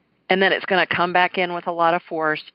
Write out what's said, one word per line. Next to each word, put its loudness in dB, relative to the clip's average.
and 2
then 4
it's -4
gonna 2
come -2
back 2
in -4
with -10
a -6
lot 0
of -4
force, -4